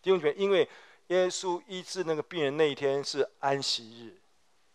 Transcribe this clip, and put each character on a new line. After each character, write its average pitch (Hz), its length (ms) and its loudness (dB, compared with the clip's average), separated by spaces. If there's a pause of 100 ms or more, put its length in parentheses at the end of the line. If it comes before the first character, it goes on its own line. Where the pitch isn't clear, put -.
弟 180 80 0
兄 185 100 4
姐 151 60 0
妹， - 100 2
因 196 140 0
为 175 180 4 (380)
耶 185 200 4
稣 180 400 -2
医 185 160 -8
治 180 220 -6
那 160 100 0
个 151 80 -4
病 170 200 -4
人 139 140 0
那 156 120 4
一 143 60 -2
天 139 280 0
是 135 240 -2 (120)
安 139 240 0
息 117 420 -6
日， 107 160 -18 (540)